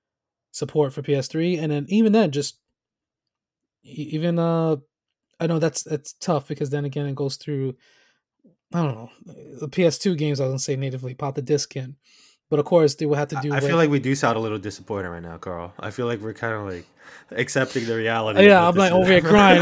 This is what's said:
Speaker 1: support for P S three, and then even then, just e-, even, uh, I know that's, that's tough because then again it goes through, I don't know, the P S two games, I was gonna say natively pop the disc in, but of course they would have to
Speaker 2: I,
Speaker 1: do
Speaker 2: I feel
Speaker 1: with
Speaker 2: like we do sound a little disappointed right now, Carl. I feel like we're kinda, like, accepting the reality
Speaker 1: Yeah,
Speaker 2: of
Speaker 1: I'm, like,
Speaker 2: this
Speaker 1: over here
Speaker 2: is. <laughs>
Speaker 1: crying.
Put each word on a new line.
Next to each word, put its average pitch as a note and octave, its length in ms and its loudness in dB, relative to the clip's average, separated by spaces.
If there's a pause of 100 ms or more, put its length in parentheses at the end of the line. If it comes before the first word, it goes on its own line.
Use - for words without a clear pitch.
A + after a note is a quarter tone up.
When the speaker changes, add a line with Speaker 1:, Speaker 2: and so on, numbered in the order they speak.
(520)
Speaker 1:
support C#3 420 -2
for D3+ 80 -10
P C#3 140 -2
S C3 120 -2
three, E3+ 300 -2
and D3+ 140 -4
then C#3+ 180 -4
even G#3+ 220 4
then, G3+ 200 4
just C#3+ 280 -6 (1200)
e-, C#3+ 280 -12
even, E3+ 280 -2
uh, E3 380 0 (640)
I E3 80 -2
know E3 120 0
that's, D#3 240 -2
that's D3+ 300 -8
tough D3+ 340 -2
because D3 220 -6
then C#3+ 160 -4
again C#3+ 220 -6
it C#3 80 -6
goes C#3 220 -4
through, C3+ 380 -6 (1000)
I E3+ 100 0
don't C3+ 120 -2
know, A2+ 140 -18 (500)
the D#3 100 -10
P F3+ 160 2
S D#3+ 120 2
two F#3 180 0
games, D3 240 -2
I C#3 40 0
was C3 80 0
gonna C3+ 80 -4
say C#3 160 -4
natively C3 400 -6
pop C#3 200 -6
the D3 60 -4
disc C3+ 340 -2
in, C3+ 200 -10 (540)
but D3+ 100 2
of D3 60 0
course D#3 300 4
they D#3+ 100 -4
would D3 120 0
have C#3+ 120 -4
to D3+ 80 -6
Speaker 2:
I, C3+ 40 -6
Speaker 1:
do C#3+ 120 -4
Speaker 2:
I C#3 60 2
feel C#3 100 2
Speaker 1:
with E3 80 2
Speaker 2:
like D#3+ 120 4
we C#3+ 100 2
do C3 160 0
sound A#2 220 0
a - 40 -2
little G#2+ 180 -4
disappointed G2 500 -8
right F2 120 -10
now, E2+ 160 -14
Carl. F2 420 -10
I G#2+ 120 -8
feel A#2+ 160 -6
like A#2 140 -4
we're A2 120 -10
kinda, A2 300 -6
like, F2+ 220 -10 (460)
accepting B2+ 540 -2
the A2+ 100 -2
reality A2+ 500 2
Speaker 1:
Yeah, F#3+ 180 8
Speaker 2:
of F3 60 4
Speaker 1:
I'm, F3+ 100 2
like, F#3 120 4
Speaker 2:
this F3+ 80 4
Speaker 1:
over F#3 120 4
here F#3 80 6
Speaker 2:
is. E3 40 0
<laughs> E3 60 0
Speaker 1:
crying. F#3+ 320 6